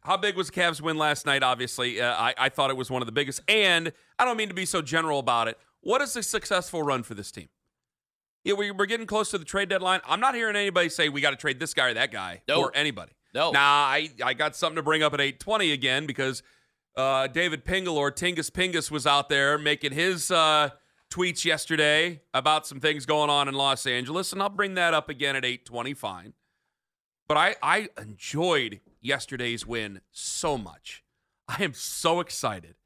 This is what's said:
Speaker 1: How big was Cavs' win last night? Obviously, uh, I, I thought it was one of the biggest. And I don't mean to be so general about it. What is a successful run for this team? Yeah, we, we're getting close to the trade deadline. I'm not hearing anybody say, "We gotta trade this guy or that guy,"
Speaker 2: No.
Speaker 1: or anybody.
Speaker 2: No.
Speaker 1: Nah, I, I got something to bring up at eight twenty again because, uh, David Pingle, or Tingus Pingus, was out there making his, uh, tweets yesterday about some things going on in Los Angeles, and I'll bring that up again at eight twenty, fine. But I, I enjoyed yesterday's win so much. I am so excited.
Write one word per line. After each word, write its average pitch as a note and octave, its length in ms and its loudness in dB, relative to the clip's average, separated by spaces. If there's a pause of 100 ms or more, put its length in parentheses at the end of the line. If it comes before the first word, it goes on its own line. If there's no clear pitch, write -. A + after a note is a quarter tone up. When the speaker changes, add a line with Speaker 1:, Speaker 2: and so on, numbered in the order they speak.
Speaker 1:
How F#3 160 0
big G3 180 0
was F3+ 140 -2
Cavs' E3+ 320 -2
win D#3 160 -2
last D3+ 300 0
night? C#3 160 2
Obviously, B2 580 -2
uh, A#2+ 140 2
I, A#2 220 0
I C3 120 2
thought C3+ 220 0
it C3 60 -4
was B2+ 120 -6
one B2+ 140 -2
of - 20 -6
the A2+ 60 -10
biggest. C3+ 360 -2
And F3+ 440 2 (260)
I B3 80 4
don't A#3+ 120 0
mean G#3+ 100 -2
to F#3 80 -8
be F#3 100 -4
so E3+ 160 -2
general D3+ 380 0
about A#2 280 2
it. A2+ 120 -6 (220)
What A#3+ 200 2
is C#4 140 -4
a A#3 80 -6
successful F3+ 580 -2
run C#3 220 0
for A#2 100 -12
this G2+ 180 -12
team? E2 180 -16 (920)
Yeah, G3+ 120 2
we, G3+ 160 -4
we're G3 160 0
getting A3+ 180 -4
close G#3 260 -2
to G3+ 60 -4
the D#3+ 80 -8
trade G3 240 -2
deadline. F#3 380 2
I'm D#3+ 120 2
not C4 140 4
hearing A3+ 220 -2
anybody F#3 340 2
say, D#3+ 200 0
"We C#3+ 120 -4
gotta C#3 140 2
trade C3+ 240 -4
this D#3 160 -6
guy C3 140 4
or A#2 60 -2
that B2 160 0
guy," F#2 360 -8
Speaker 2:
No. D#3 160 4
Speaker 1:
or C3+ 100 0
anybody. B2+ 380 -2 (240)
Speaker 2:
No. D3+ 160 2
Speaker 1:
Nah, C#3 80 6
I, C#3+ 500 6 (140)
I C3 100 2
got D3 220 0
something D#3+ 220 -2
to E3 60 -4
bring D#3 200 2
up D3+ 100 4
at C#3+ 80 0
eight C#3 180 -2
twenty G3+ 320 0
again C3+ 360 0
because, C3 340 -4 (540)
uh, C3+ 320 2
David D#3+ 360 -2
Pingle, F3+ 320 -2
or C#3+ 160 2
Tingus F3 380 -2
Pingus, F3+ 400 -2
was D3 160 -4
out C#3+ 240 2
there C#3+ 300 2
making D3 320 -2
his, E3+ 400 -2
uh, D#3 380 6 (420)
tweets F3+ 340 -2
yesterday D#3 760 2 (120)
about D3+ 320 2
some C#3 140 -12
things D3 260 0
going D3+ 240 4
on C#3+ 180 4
in C#3 60 -4
Los C#3 320 0
Angeles, C3 480 -2
and F#3+ 80 -4
I'll G3+ 80 0
bring G3+ 260 -4
that F3 200 2
up D3+ 140 0
again C#3 260 -2
at C3 100 -2
eight B2 200 -4
twenty, A#2+ 280 -8
fine. G2 400 -10 (960)
But D3+ 100 2
I, F3+ 240 4
I F3+ 280 0 (120)
enjoyed A#2 800 -2 (220)
yesterday's B2 640 -4
win G#2+ 380 -8 (100)
so - 460 -4
much. - 460 -14 (440)
I - 160 -2
am D3 120 -2
so - 460 0
excited. G2 520 -6 (120)